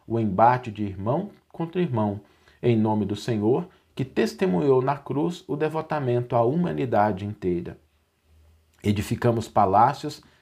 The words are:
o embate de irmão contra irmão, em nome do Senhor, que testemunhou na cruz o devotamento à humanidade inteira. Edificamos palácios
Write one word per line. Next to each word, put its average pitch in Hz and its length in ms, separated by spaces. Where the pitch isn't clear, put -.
o 113 120
embate 113 520
de 104 140
irmão 107 460
contra 165 320
irmão, 107 380
em 117 160
nome 107 260
do 101 120
Senhor, 120 520
que 135 100
testemunhou 180 760
na 139 160
cruz 160 500
o 147 100
devotamento 147 800
à 117 80
humanidade 117 840
inteira. 90 520
Edificamos 107 640
palácios 113 760